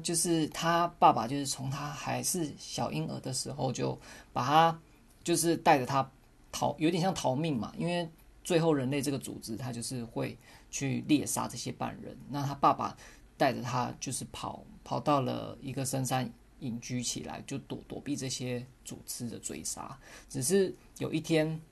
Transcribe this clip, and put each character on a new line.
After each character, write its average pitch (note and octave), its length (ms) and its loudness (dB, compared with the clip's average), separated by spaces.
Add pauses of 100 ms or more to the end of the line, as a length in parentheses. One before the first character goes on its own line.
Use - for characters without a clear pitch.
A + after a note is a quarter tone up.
就 F3 100 -2
是 E3 340 2
他 E3+ 380 2 (120)
爸 D#3+ 140 10
爸 - 140 2
就 C3+ 80 -2
是 C#3+ 120 -2
从 C3+ 240 -4
他 C#3+ 180 -4
还 B2+ 340 -4
是 D#3 360 0
小 - 340 -4
婴 D#3 160 -2
儿 C3 120 -6
的 C3 120 -6
时 B2+ 180 -4
候 C3+ 220 -2
就 C3 260 -2 (360)
把 B2+ 100 0
他， E3 360 6 (440)
就 E3+ 100 2
是 E3 220 4
带 E3 220 8
着 B2 60 0
他 C3+ 240 2 (420)
逃， C3 280 0
有 D3+ 120 4
点 F3 120 2
像 F#3+ 100 2
逃 C3 220 0
命 D#3 200 0
嘛， G#2 220 -4
因 D#3+ 100 -2
为 F3 220 -2 (340)
最 F3 160 4
后 D#3+ 140 4
人 C3+ 180 2
类 C#3+ 120 0
这 C#3+ 80 0
个 B2+ 80 -2
组 G#2+ 220 -8
织 A2+ 140 -8
他 B2 160 -6
就 A#2 120 -6
是 B2 220 -6
会 A#2+ 340 -6 (320)
去 B2 360 -2
猎 C#3+ 200 4
杀 A#2 200 -2
这 B2 120 -8
些 - 120 -6
半 A#2 300 -6
人。 - 160 -12 (140)
那 C#3 120 -4
他 C#3 120 -2
爸 A#3 180 6
爸 - 240 -2 (400)
带 C#3 160 6
着 A2+ 80 -4
他 B2 400 -2
就 C#3 100 -8
是 C3 220 -6
跑， - 320 -8 (180)
跑 C3 160 -2
到 C#3+ 220 4
了 A2+ 400 -4
一 C3+ 120 -8
个 C3+ 120 -4
深 C3 220 -2
山 B2 260 -2 (280)
隐 A#2+ 200 -6
居 B2 220 -4
起 - 220 -4
来， D#2+ 220 -10
就 C#3 120 -6
躲， C3 280 -10
躲 - 140 -10
避 C#3+ 160 -6
这 C3 120 -6
些 B2 380 -6 (160)
组 - 220 -12
织 - 240 -8
的 - 100 -10
追 - 240 -8
杀。 - 340 -8 (320)
只 C3+ 140 -4
是 F#3 320 4 (220)
有 - 160 -4
一 E3 80 0
天 D#3+ 400 0 (120)